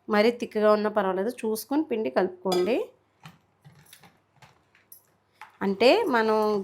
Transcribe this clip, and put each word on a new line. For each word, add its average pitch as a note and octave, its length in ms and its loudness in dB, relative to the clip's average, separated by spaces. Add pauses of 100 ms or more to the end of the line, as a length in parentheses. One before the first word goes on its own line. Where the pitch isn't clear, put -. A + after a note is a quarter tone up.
(140)
మరీ G#3 160 4 (100)
తిక్కుగా G#3+ 380 0
ఉన్నా G#3 180 -2
పర్వాలేదు, G3 360 -2 (100)
చూసుకొని G#3+ 480 -4
పిండి A3+ 280 -4
కలుపుకోండి. F#3 580 0 (3000)
అంటే G3 240 2 (260)
మనం A3 220 2 (260)